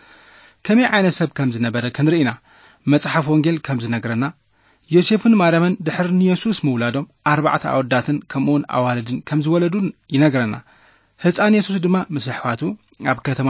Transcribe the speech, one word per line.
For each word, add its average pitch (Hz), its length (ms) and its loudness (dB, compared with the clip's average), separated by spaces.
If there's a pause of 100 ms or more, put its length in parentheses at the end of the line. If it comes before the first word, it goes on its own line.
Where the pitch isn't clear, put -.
(640)
ከመይ 240 240 4
ዓይነት 196 280 2
ሰብ 160 160 -2
ከም 135 200 -2
ዝነበረ 117 380 -2
ክንርኢ 156 300 2
ኢና። 127 120 2 (540)
መጽሓፍ 147 420 2
ወንጌል 156 320 2
ከም 135 200 -6
ዝነግረና 117 460 -4 (680)
ዮሴፍን 202 420 4
ማርያምን 175 460 4
ድሕሪ 175 320 -2
ንየሱስ 185 500 2
ምውላዶም 123 440 -2 (200)
ኣርባዕተ 151 420 2
ኣወዳትን 131 580 0
ከምኡውን 143 440 -2
ኣዋልድን 123 520 -4
ከም 147 200 -4
ዝወለዱ 170 340 0 (360)
ይነግረና። 131 440 2 (640)
ህፃን 214 340 2
የሱስ 196 240 0
ድማ 180 180 0 (120)
ምስ 147 180 -6
ኣሕዋቱ 120 340 -6 (400)
ኣብ 131 200 -2
ከተማ 131 280 -2